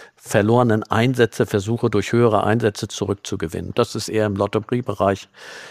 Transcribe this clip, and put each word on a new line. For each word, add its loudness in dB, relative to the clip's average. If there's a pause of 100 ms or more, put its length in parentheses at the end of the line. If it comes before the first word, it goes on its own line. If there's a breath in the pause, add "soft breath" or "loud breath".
(160 loud breath)
verlorenen 2
Einsätze 2
versuche, -2
durch -2
höhere 4
Einsätze 0
zurückzugewinnen. -6
Das 0
ist -6
eher 0
im -2
Lotteriebereich -2 (440 loud breath)